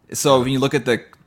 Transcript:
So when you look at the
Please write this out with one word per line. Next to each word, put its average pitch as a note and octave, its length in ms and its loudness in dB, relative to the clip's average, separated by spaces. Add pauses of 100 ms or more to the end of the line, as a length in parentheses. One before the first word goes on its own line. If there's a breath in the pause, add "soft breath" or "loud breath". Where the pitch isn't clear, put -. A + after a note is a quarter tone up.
(140)
So C#3 260 2
when B2+ 100 -2
you C3+ 80 -2
look C3+ 160 -2
at B2+ 120 -2
the A#2+ 180 -2 (240)